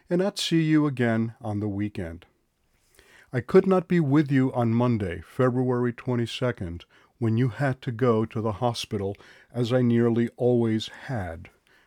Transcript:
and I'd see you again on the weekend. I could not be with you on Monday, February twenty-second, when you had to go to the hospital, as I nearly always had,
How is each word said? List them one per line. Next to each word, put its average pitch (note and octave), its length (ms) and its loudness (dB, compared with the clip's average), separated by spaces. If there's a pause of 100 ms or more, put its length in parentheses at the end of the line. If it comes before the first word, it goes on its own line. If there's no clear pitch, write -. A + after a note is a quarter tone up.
and F3 120 0
I'd G3+ 160 -4
see E3 260 0
you D#3 220 2
again A#2 540 0
on G#2 220 -6
the G#2+ 80 -4
weekend. G2 560 -8 (1040)
I B2 80 -2
could F#3+ 260 4
not F#3 220 2
be F3 140 4
with C#3+ 280 4
you C3 220 2
on A#2+ 220 0
Monday, G#2+ 520 0
February B2 680 0
twenty-second, A#2 920 -4 (360)
when A2+ 180 0
you C3 100 2
had C3 360 -4
to B2+ 100 -6
go A2+ 320 2
to A2 160 -6
the A2 100 -2 (120)
hospital, G2+ 520 -4 (380)
as B2 180 -2
I B2+ 100 2
nearly A#2 540 2
always A#2 540 0 (160)
had, F2+ 440 -10 (380)